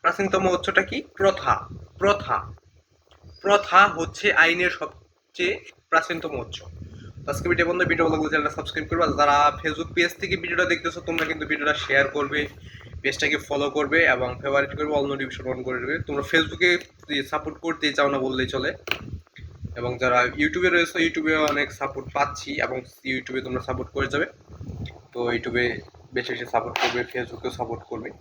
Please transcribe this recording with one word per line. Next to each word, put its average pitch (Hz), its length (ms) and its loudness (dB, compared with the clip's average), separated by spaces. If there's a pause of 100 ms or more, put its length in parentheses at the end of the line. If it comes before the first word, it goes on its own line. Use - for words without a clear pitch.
প্রাচীনতম 190 420 2 (120)
উৎসটা 190 340 2
কি? 247 80 -6 (220)
প্রথা। 185 340 4 (480)
প্রথা, 196 360 2 (1040)
প্রথা 196 360 6 (180)
হচ্ছে 165 300 -2 (160)
আইনের 175 360 4
সবচেয়ে - 760 -6 (380)
প্রাচীনতম 160 420 0 (100)
উৎস। - 140 -12 (680)
তো - 100 -8
আজকে 139 180 -2
ভিডিও 170 180 4
বন্ধু, 175 220 2
ভিডিও 165 140 4
ভালো 160 100 4
লাগলে 156 160 0
চ্যানেলটা 151 260 0
সাবস্ক্রাইব 156 320 -6
করবে। 170 180 2
আর - 120 0
যারা 143 160 6 (260)
Facebook 156 360 -4
পেজ 170 140 2 (100)
থেকে 190 220 -2
ভিডিওটা 175 280 0
দেখতেছো, 170 360 -2
তোমরা 165 220 0
কিন্তু 156 220 -4
ভিডিওটা 147 240 2 (100)
শেয়ার 139 200 4 (120)
করবে, 147 240 0 (600)
পেজটাকে 143 340 0 (100)
ফলো 143 200 0 (100)
করবে 147 220 2 (160)
এবং 127 140 -2 (120)
ফেভারিট 139 360 2
করবে, 151 200 -2
all 139 140 2
notification 131 420 -6
on 127 140 -6
করে 127 160 -2
দেবে। 139 120 -2 (120)
তোমরা 143 240 -2
Facebook-এ 165 400 4 (600)
সাপোর্ট 151 240 -4 (100)
করতে 156 200 -2 (120)
চাও 143 160 4
না 135 120 0
বললেই 131 280 -2
চলে। 135 160 -2 (1120)
এবং 123 120 -2 (100)
যারা 123 180 4 (220)
YouTube-এ 180 300 2
রয়েছে, 170 340 2
YouTube-এ 160 300 0 (160)
অনেক 143 160 0 (120)
সাপোর্ট 135 260 -6 (100)
পাচ্ছি 143 360 -2 (140)
এবং 127 120 -6 (360)
YouTube-এ 127 340 -6
তোমরা 127 200 -4
সাপোর্ট 127 280 -4
করে 135 180 -2
যাবে। 151 120 0 (880)
তো 120 60 -8 (160)
YouTube-এ 120 300 0 (500)
বেশি 123 180 -2
বেশি 120 200 -6
সাপোর্ট 120 280 0
করবে, 120 200 0 (120)
Facebook-এও 120 460 -6
সাপোর্ট 117 300 -6
করবে। 113 200 -8 (120)